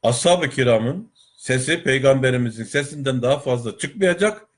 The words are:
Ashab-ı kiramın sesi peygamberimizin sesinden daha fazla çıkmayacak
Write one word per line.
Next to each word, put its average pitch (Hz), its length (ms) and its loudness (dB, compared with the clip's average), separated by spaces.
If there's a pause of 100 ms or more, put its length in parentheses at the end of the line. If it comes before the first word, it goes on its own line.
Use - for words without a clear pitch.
Ashab-ı 156 460 2
kiramın 123 600 0 (260)
sesi 131 460 -2
peygamberimizin 127 800 2
sesinden 139 580 -4
daha 135 180 0
fazla 120 380 -4
çıkmayacak 190 720 -2 (100)